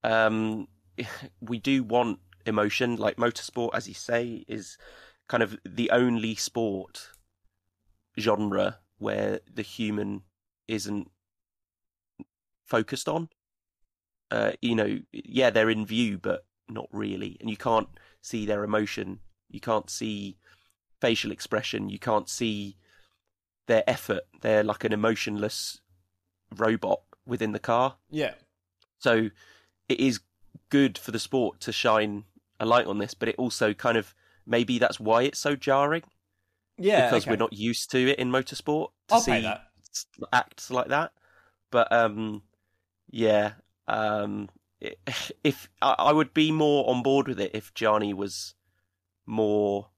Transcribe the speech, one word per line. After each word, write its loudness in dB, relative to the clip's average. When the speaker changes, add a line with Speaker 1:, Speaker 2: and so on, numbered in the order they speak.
Speaker 1:
Hmm. 2
Speaker 2:
Um, 2
<laughs> -12
we -6
do 2
want 2
emotion. 2
Like, 0
motorsport, -2
as -4
you -16
say, -4
is -12
kind 2
of 0
the -2
only 2
sport -6
genre 0
where -2
the -8
human -6
isn't -6
focused -2
on. -4
Uh, 0
you 0
know, 0
yeah, 0
they're 4
in 0
view, -2
but -4
not -10
really. -8
And -6
you -6
can't 2
see -6
their 0
emotion. -2
You -16
can't 0
see -8
facial 0
expression. -4
You -10
can't 0
see -4
their 6
effort. -2
They're 4
like -2
an 2
emotionless -2
robot 2
within -2
the -4
car. 2
Speaker 1:
Yeah. -4
Speaker 2:
So 4
it 2
is 2
good 4
for -12
the -6
sport -2
to -6
shine 2
a -2
light 4
on -2
this, -6
but -4
it -2
also -2
kind 0
of, -4
maybe 0
that's 0
why 4
it's -2
so 0
jarring. 0
Speaker 1:
Yeah, 4
Speaker 2:
Because 2
Speaker 1:
okay. -2
Speaker 2:
we're 2
not -2
used -6
to 2
it 0
in -2
motorsport, -2
to 6
Speaker 1:
I'll 6
pay 2
Speaker 2:
see 0
Speaker 1:
that. -4
Speaker 2:
s-, -10
acts -2
like 0
that. 0
But, 4
um, 2
yeah, 2
um, -4
i-, -10
<laughs> -10
if, 0
I, 4
I 4
would 2
be 4
more 4
on 0
board 2
with -6
it -2
if -10
Gianni 2
was -8
more 0